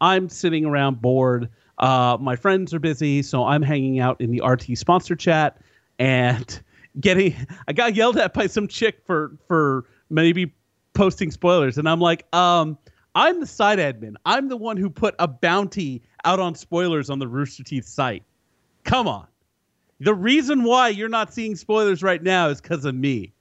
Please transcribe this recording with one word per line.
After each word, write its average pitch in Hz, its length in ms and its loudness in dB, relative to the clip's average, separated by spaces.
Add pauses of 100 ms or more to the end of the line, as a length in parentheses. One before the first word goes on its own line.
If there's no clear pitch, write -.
I'm 185 300 2
sitting 160 340 -2
around 139 380 0
bored. 123 460 2 (300)
Uh, 123 420 2
my 131 160 -2
friends 190 360 0
are 165 60 -2
busy, 143 420 0
so 135 260 -2
I'm 147 160 2
hanging 135 360 0
out 127 220 0
in 120 100 -2
the 120 100 -2
R 127 160 2
T 123 200 -6
sponsor 175 400 0
chat 156 420 0 (400)
and 127 640 0 (180)
<laughs> - 220 -16
getting, 185 340 2 (320)
I 143 60 -4
got 226 240 0
yelled 220 200 2
at 220 160 0
by 214 140 0
some 208 220 -4
chick - 360 -4
for, 151 280 -4 (160)
for 143 360 2 (240)
maybe 165 440 2 (400)
posting 185 400 0
spoilers, 160 440 2
and 151 120 -2
I'm 165 120 2
like, 170 320 0
um, 170 460 2 (380)
"I'm 330 240 2
the 294 60 -6
site 208 340 0
admin. 113 340 -6 (100)
I'm 269 240 0
the 254 80 -6
one 220 200 -6
who 190 120 -2
put 196 300 -4
a 175 80 0
bounty 170 720 -2 (240)
out 180 140 2
on 175 160 -2
spoilers 165 560 -4
on 139 80 -6
the 139 80 -6
Rooster 127 380 -8
Teeth 131 220 -8
site. 123 360 -4 (640)
Come 247 240 0
on." 101 180 -6 (720)
The 180 160 2
reason 254 480 0
why 240 280 4
you're 214 180 -6
not 220 260 -4
seeing 220 220 -8
spoilers 208 480 0
right 180 180 0
now 180 280 2
is 143 100 -6
'cause 151 240 -6
of 139 100 -4
me. 127 460 -4